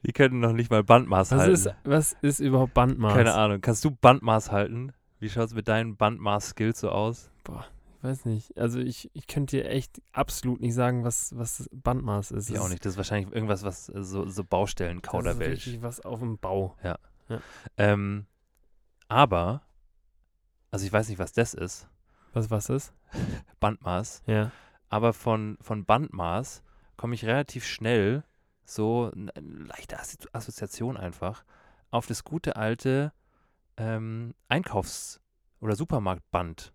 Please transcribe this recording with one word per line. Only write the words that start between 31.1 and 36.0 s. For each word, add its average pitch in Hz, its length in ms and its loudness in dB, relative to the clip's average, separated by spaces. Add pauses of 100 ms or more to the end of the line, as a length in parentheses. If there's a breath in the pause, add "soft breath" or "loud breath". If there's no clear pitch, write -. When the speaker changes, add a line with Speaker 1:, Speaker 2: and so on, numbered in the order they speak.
Speaker 1:
auf 117 160 -2
das - 180 -8
gute - 320 -6
alte, 131 560 0 (640)
ähm, 113 580 -6 (140)
Einkaufs- - 720 -4 (400)
oder 107 160 0
Supermarktband. 92 1000 -4